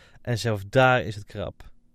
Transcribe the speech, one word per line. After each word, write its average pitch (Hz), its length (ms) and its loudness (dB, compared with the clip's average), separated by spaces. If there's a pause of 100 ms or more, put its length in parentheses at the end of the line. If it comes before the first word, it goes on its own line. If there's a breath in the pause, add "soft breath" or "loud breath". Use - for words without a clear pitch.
(220 soft breath)
en 120 160 -4
zelfs 107 300 -2
daar 127 340 4
is 101 120 -8
het 101 100 -14
krap. - 460 -12 (240)